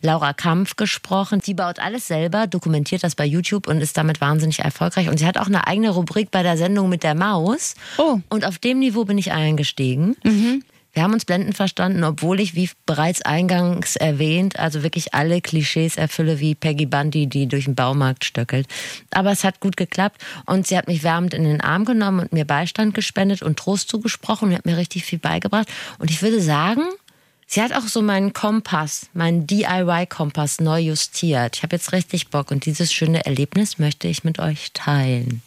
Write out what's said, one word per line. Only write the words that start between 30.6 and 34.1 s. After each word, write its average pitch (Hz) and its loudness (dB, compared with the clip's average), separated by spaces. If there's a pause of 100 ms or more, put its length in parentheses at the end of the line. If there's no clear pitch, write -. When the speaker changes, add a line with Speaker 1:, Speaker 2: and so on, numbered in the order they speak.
Speaker 1:
neu 160 2
justiert. 156 0
Ich - -6
habe - -4
jetzt - -4
richtig 185 -2
Bock 143 -2
und 139 -2
dieses 156 -2
schöne 165 2
Erlebnis 143 0
möchte 151 0
ich 165 -4